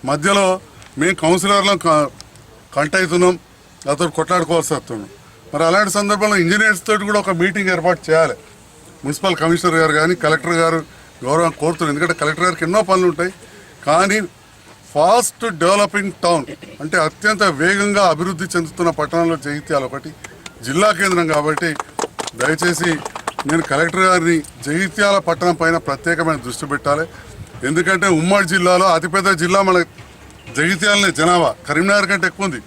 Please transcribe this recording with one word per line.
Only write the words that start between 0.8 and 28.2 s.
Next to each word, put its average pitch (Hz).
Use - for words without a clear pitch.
మేము 180
కౌన్సిలర్లను 190
క-, 151
కంట 147
అవుతున్నాం, 180
అతను 156
కొట్లాడుకోవాల్సి 165
వస్తున్నాం. 107
మరి 147
అలాంటి 196
సందర్భంలో 208
ఇంజనీర్స్ 208
తోటి 208
కూడా 208
ఒక 196
మీటింగ్ 190
ఏర్పాటు 170
చేయాలి. 156
మున్సిపల్ 160
కమిషనర్ 165
గారు 156
కానీ, 175
కలెక్టర్ 156
గారు 165
గౌరవం 160
కోరుతున్నారు. 156
ఎందుకంటే 165
కలెక్టర్ 156
గారికి 170
ఎన్నో 208
పనులు 185
ఉంటాయి, 175
కానీ 190
ఫాస్ట్ 190
డెవలపింగ్ 202
టౌన్ 156
అంటే 156
అత్యంత 208
వేగంగా 202
అభివృద్ధి 170
చెందుతున్న 170
పట్టణంలో 165
జగిత్యాల 147
ఒకటి, 147
జిల్లా 175
కేంద్రం 180
కాబట్టి 151
దయచేసి 160
నేను 160
కలెక్టర్ 170
గారిని 170
జగిత్యాల 196
పట్టణం 175
పైన 165
ప్రత్యేకమైన 160
దృష్టి 123
పెట్టాలి. 143
ఎందుకంటే 180
ఉమ్మడి 190